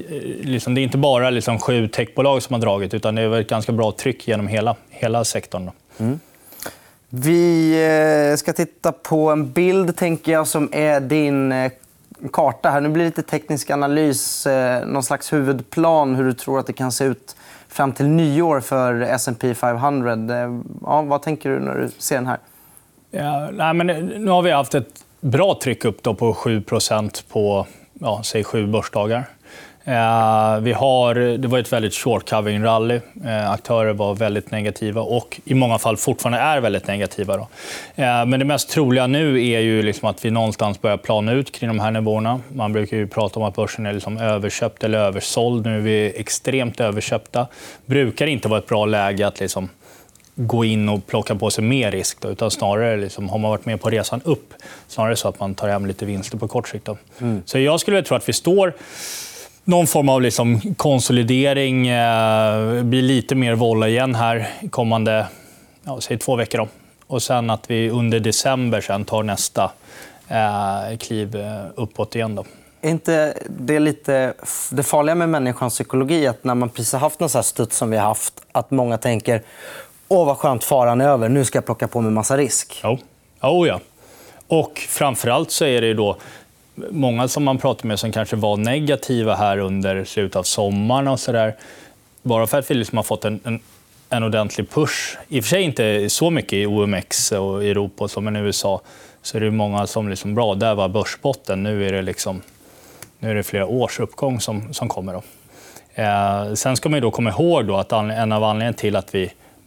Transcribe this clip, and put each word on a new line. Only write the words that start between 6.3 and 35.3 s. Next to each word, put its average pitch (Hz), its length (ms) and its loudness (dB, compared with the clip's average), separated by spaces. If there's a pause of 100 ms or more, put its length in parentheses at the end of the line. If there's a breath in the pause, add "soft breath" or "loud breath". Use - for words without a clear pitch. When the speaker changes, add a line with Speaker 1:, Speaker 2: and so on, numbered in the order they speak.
Speaker 2:
Vi, 165 640 4 (600)
eh, 143 60 2
ska 160 160 -2
titta 170 380 -2
på 156 380 0
en 151 220 0
bild, 180 460 2
tänker 165 340 0
jag, 156 160 2
som 147 240 0
är 147 280 2
din, 139 520 2
eh, 131 200 0 (640)
karta 151 360 2
här. 143 120 2
Nu 143 80 0
blir 165 140 2
det 165 60 2
lite 160 140 -4
teknisk - 460 -4
analys, 143 800 0
eh, 127 400 2
någon 135 160 -2
slags - 300 -4
huvudplan 143 800 2
hur 131 80 2
du 131 100 2
tror 135 260 -4
att 127 80 -4
det 123 60 -4
kan 131 180 -2
se 139 120 -2
ut - 320 -2 (320 loud breath)
fram 139 240 0
till 139 160 0
nyår 156 520 4
för 123 420 0
S 123 260 -2
and 120 120 -4
P 127 160 0
five 123 220 0
hundred. 120 540 0
Eh, 123 300 -4 (200)
ja, 147 200 0
vad 143 200 -2
tänker 147 280 -4
du 135 100 0
när 135 160 -4
du 127 220 -2
ser - 180 -4
den 127 120 -2
här? 123 100 -2 (760 soft breath)
Speaker 1:
Ja, 147 400 -4
nej, 160 220 0
men 170 140 2 (180)
nu 208 260 -2
har 180 100 6
vi 170 100 2
haft 143 240 2
ett - 280 -4 (160)
bra 156 440 2
tryck 120 220 -2
upp 104 180 -2
då 113 100 0
på 110 200 0
sju 110 280 0
procent 107 680 -2
på, 101 380 0 (260 loud breath)
ja, 110 300 -4
säg 107 200 -2
sju 107 240 -2
börsdagar. 110 640 -2 (540 loud breath)
Eh, 110 760 2
vi 117 140 0
har, 123 420 4 (220)
det 131 100 -2
var 123 120 2
ett 113 140 -4
väldigt 110 200 0
short 113 360 -2
covering 107 340 0
rally. 113 360 2 (260)
Eh, 107 260 -2
aktörer 110 420 0
var 101 220 -2
väldigt 104 360 -2
negativa 107 500 -4
och - 440 -4